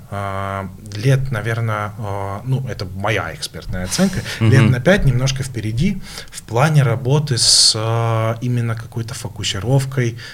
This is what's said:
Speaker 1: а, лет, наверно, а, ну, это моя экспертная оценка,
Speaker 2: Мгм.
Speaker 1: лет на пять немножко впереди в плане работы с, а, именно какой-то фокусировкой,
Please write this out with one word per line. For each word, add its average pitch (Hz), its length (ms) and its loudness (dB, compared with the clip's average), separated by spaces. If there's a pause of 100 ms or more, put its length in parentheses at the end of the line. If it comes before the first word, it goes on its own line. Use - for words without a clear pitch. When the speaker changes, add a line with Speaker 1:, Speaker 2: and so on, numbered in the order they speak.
(100)
Speaker 1:
а, 98 580 -6 (360)
лет, 135 260 2
наверно, 107 680 -2
а, 101 460 -6
ну, 131 240 -2
это 98 160 -6 (120)
моя 98 360 -2
экспертная - 520 -8
оценка, 185 340 0 (220)
Speaker 2:
Мгм. 110 100 4
Speaker 1:
лет 131 200 8
на 127 100 2
пять 196 240 4
немножко 131 400 2
впереди 117 580 -2 (300)
в - 100 -14
плане 143 400 4
работы 123 560 2
с, - 380 4
а, 113 640 0
именно 120 340 0
какой-то 113 400 -8
фокусировкой, 120 1000 0 (180)